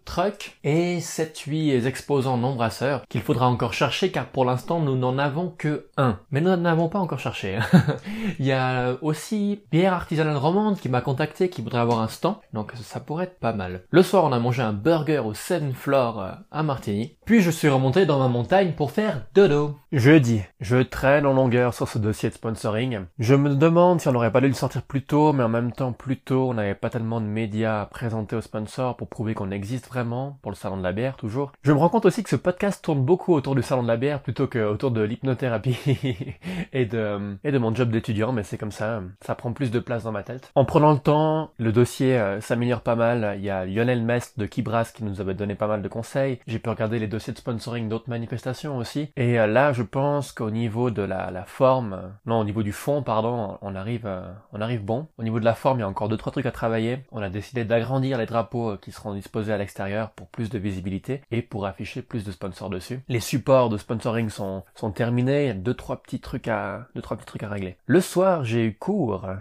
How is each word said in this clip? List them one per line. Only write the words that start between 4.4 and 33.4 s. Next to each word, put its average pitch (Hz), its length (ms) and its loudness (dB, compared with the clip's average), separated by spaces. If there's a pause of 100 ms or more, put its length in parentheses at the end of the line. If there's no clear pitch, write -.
l'instant 127 340 -2
nous 135 160 0
n'en 127 220 0
avons 147 400 -2
que 151 300 -4 (100)
un. 123 220 2 (100)
Mais 143 120 0
nous 185 140 4
n'en 170 100 0
avons 165 240 2
pas 202 100 -2
encore 151 200 -2
cherché. 104 380 -4 (400)
<laughs> 208 420 -6
Il 135 60 -2
y 135 60 2
a 127 500 0
aussi 202 680 -2
Bière 180 220 4
Artisanale 156 440 0
Romande 190 420 2
qui 127 100 -4
m'a 123 120 2
contacté, 151 480 0
qui 135 140 -8
voudrait 120 180 0
avoir 117 180 4
un 110 80 0
stand, 175 280 -2 (180)
donc 107 220 -6
ça 120 240 -12
pourrait 160 260 -6
être - 140 -14
pas 117 140 -2
mal. 92 360 -8
Le 175 140 6
soir 185 200 4
on 147 80 2
a 120 80 2
mangé 123 220 0
un 107 120 0
burger 147 520 0
au 107 80 -4
Seven 147 400 -2
Floor, 123 480 0
euh, 92 100 -8 (200)
à 151 100 -4
Martigny, 120 640 -2
puis 220 160 6
je 170 80 4
suis 160 180 0
remonté 135 380 4
dans 147 140 4
ma 131 80 4
montagne 156 460 2
pour 143 180 -2
faire 202 420 -2
dodo. 147 440 6 (140)
Jeudi, 123 520 8 (180)
je 117 160 2
traîne 139 480 4
en 139 80 4
longueur 123 400 4
sur 131 140 -2
ce - 100 -6
dossier 107 320 0
de - 60 -6
sponsoring. 113 680 -4 (160)
Je 123 160 4
me 143 220 6
demande 165 440 6
si - 80 -2
on 135 40 6
n'aurait 120 200 4
pas 127 100 4
dû 139 60 6
le 131 60 4
sortir - 300 -4
plus - 200 -4
tôt, 151 300 4
mais 131 100 2
en 113 60 2
même 117 240 0
temps 127 180 -2
plus 131 260 -6
tôt 131 320 0
on 123 40 -2
n'avait 101 220 -2
pas 117 140 -4
tellement 113 300 -4
de 110 60 -2
médias 107 560 -2
à 98 80 -6
présenter 113 460 -4
aux 110 60 -2
sponsors 120 560 -6
pour 104 100 -8
prouver 110 260 -4
qu'on 98 160 -4
existe 101 380 -6
vraiment, 127 560 -6
pour 107 80 -6
le 98 40 -8
salon 95 220 -6
de 95 60 -4
la 90 80 0
bière 127 240 -4
toujours. 127 360 -6 (120)
Je 143 80 6
me 143 80 6
rends 170 100 4
compte 214 160 2
aussi 196 160 4
que - 80 -10
ce - 60 2
podcast 185 480 -2
tourne 139 200 0
beaucoup 180 300 2
autour 135 220 2